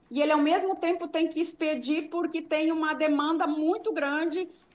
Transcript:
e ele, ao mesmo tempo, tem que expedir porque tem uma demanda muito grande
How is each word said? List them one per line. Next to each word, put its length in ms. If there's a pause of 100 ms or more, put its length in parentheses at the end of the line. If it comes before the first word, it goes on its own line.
e 120
ele, 100
ao 60
mesmo 380
tempo, 320
tem 200
que 140
expedir 680
porque 320
tem 320
uma 220
demanda 540
muito 440
grande 560 (260)